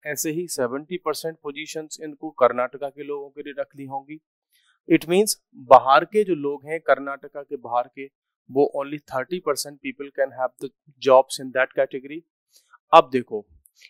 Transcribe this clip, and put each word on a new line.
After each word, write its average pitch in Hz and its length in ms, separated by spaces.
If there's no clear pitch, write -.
ऐसे 151 240
ही 170 180
seventy 143 480
percent 160 460
positions 151 600
इनको 156 280
कर्नाटका 127 580
के 139 140
लोगों 143 280
के 143 120
लिए 143 160
रख 139 180
ली 139 80
होंगी। 139 360
It 165 160
means 190 320
बाहर 135 360
के 208 200
जो 185 100
लोग 143 320
हैं 160 140
कर्नाटका 139 600
के 143 140
बाहर 123 320
के, 139 160
वो 139 260
only 143 280
thirty 135 360
percent 143 440
people 139 340
can 135 160
have 127 180
the 139 60
jobs 131 380
in 131 140
that 131 240
category। 139 400
अब 160 200
देखो 120 320